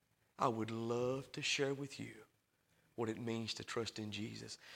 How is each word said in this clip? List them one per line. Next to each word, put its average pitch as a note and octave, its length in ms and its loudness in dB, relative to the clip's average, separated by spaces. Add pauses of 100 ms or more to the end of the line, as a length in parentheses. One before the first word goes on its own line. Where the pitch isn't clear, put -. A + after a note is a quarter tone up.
(400)
I C#3 80 8
would A2+ 240 2
love A#2+ 640 0
to D3+ 80 -6
share C#3 320 4
with C3+ 260 -6
you A2 260 -10 (680)
what A2+ 140 2
it A2+ 100 0
means A2+ 360 0
to A2 80 -6
trust - 360 -2
in G#2+ 120 -2
Jesus. A2 460 -6 (180)